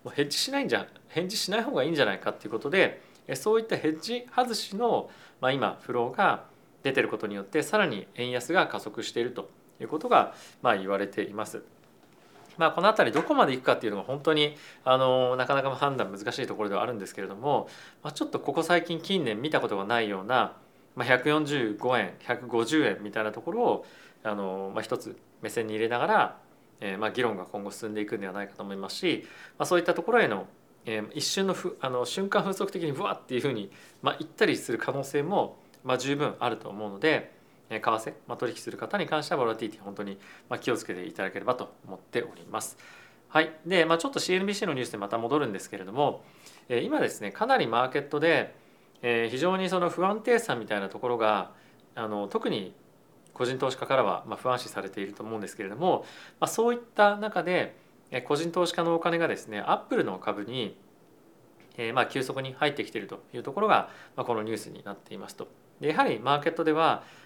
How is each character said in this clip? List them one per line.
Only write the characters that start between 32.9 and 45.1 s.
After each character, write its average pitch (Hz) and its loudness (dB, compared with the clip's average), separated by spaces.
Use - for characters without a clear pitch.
ブ 147 -4
ワ 196 -2
ッ - -4
っ - -12
て - -6
い - 0
う 117 2
ふ 143 0
う 131 0
に、 101 -6
ま 135 -8
あ、 - -10
行 151 -10
っ - -20
た - 4
り 131 2
す - -8
る 113 -2
可 - -2
能 139 -4
性 143 -2
も、 156 -2
ま 131 -2
あ、 127 2
十 139 -2
分 143 -2
あ 120 0
る 113 -2
と - -12
思 104 -8
う - -8
の 98 -12
で、 147 0
え 110 -4
ー、 107 -6
為 110 0
替、 - -8
ま 120 -8
あ、 - -8
取 120 -2
引 - -14
す - -10
る 101 -10
方 - -4
に 175 -2
関 151 -2
し 143 -8
て 175 0
は 147 0
ボ 123 2
ラ 113 0
テ 113 -6
ィ - -4
リ - -14
テ - -20
ィ - -18
本 98 -12
当 107 -8
に、 98 -8
ま 123 -2
あ、 113 -6
気 - -2
を 113 2
つ - -10
け 104 -6
て 90 -8
い 87 -10
た 98 -6
だ 95 -4
け 98 -10
れ 98 -8
ば 123 0
と 104 -8
思 95 -12
っ - -20
て - -4
お - -12
り - -20
ま 110 -4
す。 - -10
は 156 6
い。 160 -2
で、 170 4
ま 165 4
あ、 - 4
ち 165 -4
ょ 269 -4
っ - -4
と - -4
シ - 0
ー 185 4
エ - 0
ヌ 196 0
ビ 202 0
ー - -4
シ 196 -4
ー 202 0
の 160 0
ニ 127 -2
ュ - -2
ー 117 -2
ス - -10
で 117 -6
ま 101 -4
た 113 0